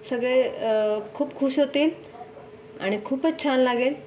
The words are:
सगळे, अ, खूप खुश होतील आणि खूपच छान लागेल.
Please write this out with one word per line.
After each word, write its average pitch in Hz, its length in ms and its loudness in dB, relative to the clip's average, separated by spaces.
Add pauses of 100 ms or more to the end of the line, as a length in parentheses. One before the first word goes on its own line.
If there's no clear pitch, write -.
(100)
सगळे, 254 320 2
अ, 214 560 2 (160)
खूप 277 220 -4
खुश 269 220 0
होतील 285 320 4 (880)
आणि 196 240 -2
खूपच 311 380 -2
छान 262 180 2
लागेल. 254 340 2 (120)